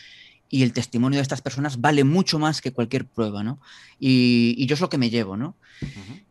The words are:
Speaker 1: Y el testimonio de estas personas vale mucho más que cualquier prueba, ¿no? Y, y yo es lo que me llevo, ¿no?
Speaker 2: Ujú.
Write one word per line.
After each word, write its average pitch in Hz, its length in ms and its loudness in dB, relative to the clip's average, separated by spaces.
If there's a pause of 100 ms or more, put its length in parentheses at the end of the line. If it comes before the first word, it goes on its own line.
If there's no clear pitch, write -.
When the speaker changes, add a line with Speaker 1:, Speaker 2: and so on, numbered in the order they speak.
(500)
Speaker 1:
Y 131 140 2
el 117 100 2
testimonio 123 440 0
de 139 60 0
estas 135 180 -4
personas 135 400 -4
vale 143 220 4
mucho 165 360 2
más 156 220 -2
que 127 100 -6
cualquier 120 340 -2
prueba, 104 380 -4
¿no? 123 160 -6 (400)
Y, 123 580 4
y 135 80 0
yo 127 80 2
es 151 80 -2
lo 180 80 0
que 160 80 -4
me 123 120 2
llevo, 107 280 -4
¿no? 147 180 -8 (260)
Speaker 2:
Ujú. 107 380 -14 (120)